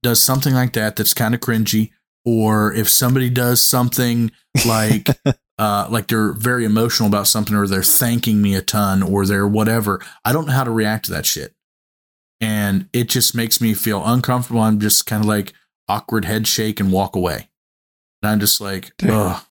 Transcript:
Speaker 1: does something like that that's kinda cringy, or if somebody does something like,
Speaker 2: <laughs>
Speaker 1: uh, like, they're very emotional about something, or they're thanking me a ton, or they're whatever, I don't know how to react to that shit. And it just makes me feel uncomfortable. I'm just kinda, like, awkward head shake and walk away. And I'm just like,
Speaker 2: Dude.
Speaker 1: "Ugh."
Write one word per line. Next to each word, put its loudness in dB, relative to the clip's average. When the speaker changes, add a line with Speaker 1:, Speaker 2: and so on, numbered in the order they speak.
Speaker 1:
does 2
something 0
like 0
that -2
that's 0
kinda 0
cringy, 0
or 2
if 0
somebody 2
does 2
something 2
like, 2
Speaker 2:
<laughs> -20
Speaker 1:
uh, 0
like, -2
they're 0
very -2
emotional 0
about 0
something, 0
or 2
they're -2
thanking 0
me 2
a -2
ton, 0
or 0
they're 0
whatever, 0
I 0
don't -2
know -2
how 2
to -6
react -2
to -6
that -4
shit. -6
And -2
it 0
just 0
makes -2
me 2
feel -4
uncomfortable. 0
I'm 2
just 0
kinda, -2
like, -2
awkward -2
head -2
shake -2
and 2
walk 0
away. -4
And 2
I'm 2
just 0
like, -10
Speaker 2:
Dude. 0
Speaker 1:
"Ugh." 0